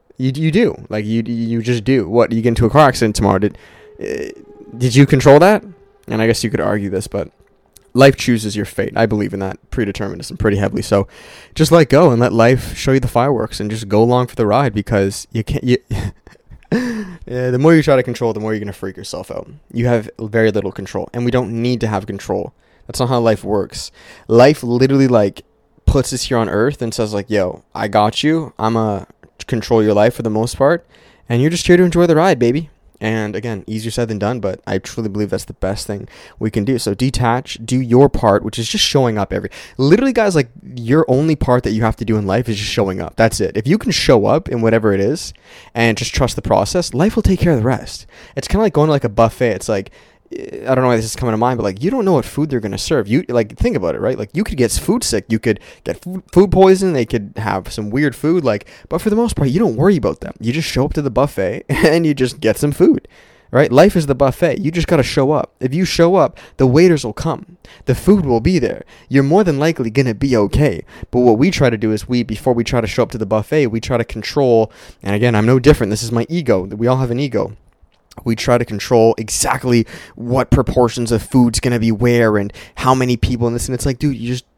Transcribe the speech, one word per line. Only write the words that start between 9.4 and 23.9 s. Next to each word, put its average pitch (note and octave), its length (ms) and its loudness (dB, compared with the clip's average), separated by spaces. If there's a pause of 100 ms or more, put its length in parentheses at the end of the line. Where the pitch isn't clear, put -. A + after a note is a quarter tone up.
that F#2+ 180 -8 (120)
predeterminism G2+ 680 -6
pretty G2+ 180 2
heavily. G2+ 240 -2
So G2 280 0 (460)
just D3+ 160 0
let E3 200 4
go D3+ 200 6
and A#2 80 2
let A#2+ 140 2
life A#2+ 420 2
show - 180 -2
you C3+ 80 2
the B2+ 60 -4
fireworks A#2+ 540 -2
and G#2 100 -6
just A2 160 -8
go G#2 160 2
along B2 260 2
for - 60 -18
the A2+ 120 0
ride, A#2+ 260 2
because G2+ 580 -2
you A2 140 -4
can't, - 180 -4
you, B2 200 2
<laughs> - 80 -20 (840)
yeah, F#3 760 -6
the B2 100 0
more E3 140 4
you D#3 80 4
try C#3 140 4
to B2+ 60 2
control, A#2 300 -4
the G#2 80 -8
more G#2+ 140 -4
you're G#2 60 -6
gonna G2+ 120 -10
freak F#2+ 240 -12
yourself G2 340 -14
out. - 160 -10 (280)
You A#2 140 -2
have A2+ 200 0 (100)
very A2 320 0
little G2 220 -4
control, - 400 -10
and A#2+ 140 -4
we A#2+ 40 0
don't A#2+ 220 -2
need A#2 300 -4
to A#2 40 -2
have G2+ 200 -4
control. G2 480 -8 (320)
That's - 120 -12
not B2+ 120 -2
how B2 100 0
life A2+ 240 0
works. - 480 -6 (340)